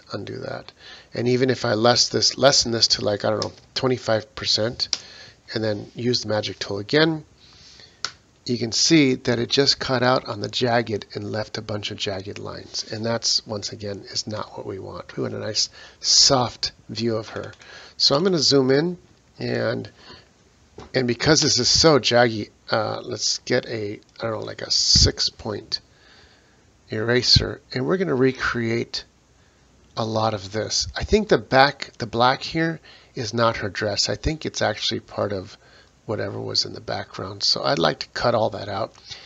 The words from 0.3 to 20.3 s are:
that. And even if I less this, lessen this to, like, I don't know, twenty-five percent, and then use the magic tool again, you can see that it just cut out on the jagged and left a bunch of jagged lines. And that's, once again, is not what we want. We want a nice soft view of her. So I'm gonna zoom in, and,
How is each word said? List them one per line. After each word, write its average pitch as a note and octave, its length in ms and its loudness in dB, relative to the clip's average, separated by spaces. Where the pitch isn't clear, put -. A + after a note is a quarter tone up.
that. - 320 -10
And A#2 140 -2
even B2+ 240 4
if A#2+ 140 -2
I A#2 100 2
less A#2 340 4
this, - 300 2
lessen B2+ 320 4
this A2+ 180 2
to, - 160 0
like, G#2 200 0
I A2 60 2
don't G#2 120 0
know, G#2 100 -4
twenty-five A2+ 600 0
percent, - 600 0
and A2 100 -2
then A2 340 -2
use A#2+ 260 0
the G#2+ 60 -6
magic G#2+ 320 -2
tool G2+ 180 -6
again, D3+ 460 2
you B2 100 0
can A2+ 140 -4
see C#3 440 4
that B2 260 0
it A#2+ 100 -4
just C3+ 300 2
cut B2+ 240 0
out B2+ 240 2
on A2 120 -8
the G#2+ 80 -4
jagged A2+ 640 0
and G#2 180 -8
left G#2+ 260 -6
a A2 40 -8
bunch G#2+ 280 -6
of G2+ 80 -10
jagged G2 400 -6
lines. G2 540 -10
And A2 120 -6
that's, - 400 0
once G#2 280 -6
again, G2+ 380 -8
is - 180 -6
not - 280 -8
what - 100 -10
we G2 120 -8
want. - 380 -14
We C3+ 80 -4
want A2 100 -6
a G#2+ 40 -8
nice G#2+ 300 -4
soft - 720 2
view A2+ 280 -2
of A2 140 -8
her. G2+ 220 -10
So - 180 2
I'm D3 80 2
gonna F#3 160 2
zoom C3 320 4
in, E3+ 280 2
and, A#2 500 -2